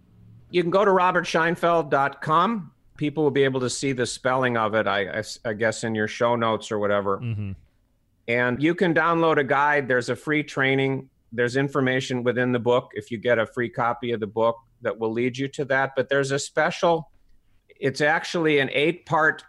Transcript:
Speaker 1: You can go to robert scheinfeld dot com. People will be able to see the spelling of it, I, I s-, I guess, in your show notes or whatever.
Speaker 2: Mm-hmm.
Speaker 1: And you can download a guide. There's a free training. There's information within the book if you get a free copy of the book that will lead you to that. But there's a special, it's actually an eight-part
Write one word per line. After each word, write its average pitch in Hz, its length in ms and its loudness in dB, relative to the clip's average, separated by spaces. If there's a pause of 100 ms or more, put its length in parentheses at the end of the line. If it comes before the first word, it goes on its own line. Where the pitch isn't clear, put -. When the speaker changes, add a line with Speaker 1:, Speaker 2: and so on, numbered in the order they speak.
(500)
Speaker 1:
You 175 120 2
can 170 80 0
go 196 140 4
to 202 60 6
robert 180 340 4
scheinfeld 165 640 2
dot 139 320 0
com. 175 500 0 (240)
People 151 280 -2
will 143 60 4
be 139 140 4
able 135 160 0
to 123 100 -2
see 139 220 -4
the 120 140 -2
spelling 127 500 0
of 110 180 0
it, 107 120 2
I, 101 140 0
I 87 180 -4
s-, - 260 -10
I 117 100 -4
guess, 110 300 -2
in 110 100 -2
your 107 140 0
show 120 280 0
notes 113 340 -2
or 110 80 -2
whatever. 101 400 0
Speaker 2:
Mm-hmm. 107 340 -6 (760)
Speaker 1:
And 123 340 0
you 165 120 2
can 175 200 0
download 165 440 2
a 143 60 2
guide. 139 440 2
There's 123 200 0
a 120 80 -2
free 151 260 -4
training. 135 680 -2 (220)
There's 120 240 0
information 131 640 0
within 123 300 0
the 123 60 2
book 120 360 0
if 104 160 -10
you 117 80 -8
get 117 200 2
a 110 80 0
free 120 220 -6
copy 120 440 -4
of 110 80 -4
the 110 60 -4
book 113 300 0 (260)
that 110 160 -4
will 113 140 -4
lead 123 240 -2
you 135 120 -6
to 143 180 -6
that. 135 300 -2
But 127 120 -2
there's 139 220 0
a 139 80 -2
special, 165 720 -2 (680)
it's 135 200 -2
actually 156 600 0
an 135 120 -2
eight-part 156 760 0